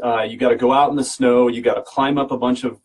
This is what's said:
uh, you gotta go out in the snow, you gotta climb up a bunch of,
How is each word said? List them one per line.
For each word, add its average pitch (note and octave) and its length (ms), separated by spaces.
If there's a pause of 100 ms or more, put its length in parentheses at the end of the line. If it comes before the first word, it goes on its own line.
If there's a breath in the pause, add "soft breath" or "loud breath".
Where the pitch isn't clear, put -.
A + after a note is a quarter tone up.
uh, A#2 180
you A2+ 140
gotta A#2+ 200
go B2 160
out C#3+ 180
in D3 60
the C3+ 80
snow, B2 420
you A#2+ 160
gotta A2 200
climb C#3 360
up C#3 140
a B2+ 40
bunch B2 280
of, A#2+ 100 (100)